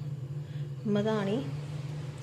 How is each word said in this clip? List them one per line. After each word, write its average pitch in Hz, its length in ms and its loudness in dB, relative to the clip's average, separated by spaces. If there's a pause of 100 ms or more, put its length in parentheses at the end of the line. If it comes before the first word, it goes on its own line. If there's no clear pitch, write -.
(880)
ਮਧਾਣੀ। 208 560 4 (800)